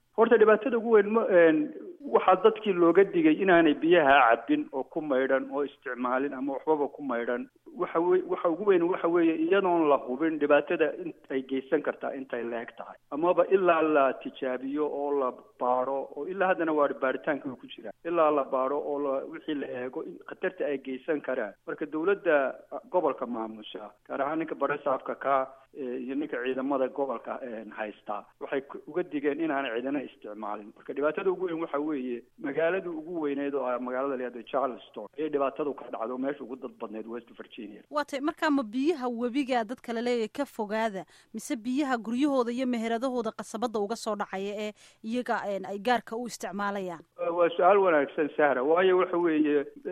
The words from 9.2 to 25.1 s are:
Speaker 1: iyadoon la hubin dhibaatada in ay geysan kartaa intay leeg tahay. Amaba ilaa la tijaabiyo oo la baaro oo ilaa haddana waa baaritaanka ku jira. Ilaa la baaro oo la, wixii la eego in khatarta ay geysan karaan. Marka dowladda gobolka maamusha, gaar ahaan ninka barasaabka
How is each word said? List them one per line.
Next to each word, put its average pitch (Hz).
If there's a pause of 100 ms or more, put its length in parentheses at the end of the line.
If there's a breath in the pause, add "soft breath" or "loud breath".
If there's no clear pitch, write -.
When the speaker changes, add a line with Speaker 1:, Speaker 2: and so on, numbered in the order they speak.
Speaker 1:
iyadoon 175
la 139 (100)
hubin 151
dhibaatada 147 (160)
in 160 (160)
ay 135
geysan 135
kartaa 127
intay 131
leeg 117
tahay. - (140)
Amaba 170
ilaa 175
la 147
tijaabiyo 135
oo 143
la 127 (280)
baaro 127
oo 143
ilaa 185
haddana 165
waa 147 (140)
baaritaanka 135
ku 127
jira. - (140)
Ilaa 165
la 143
baaro 131
oo 147
la, 143 (120)
wixii 156
la 135 (160)
eego 127
in 180 (100)
khatarta 180
ay 143
geysan 135
karaan. 117 (140)
Marka 160
dowladda 156 (340)
gobolka 160
maamusha, 110 (160)
gaar 131
ahaan 151
ninka 160
barasaabka 135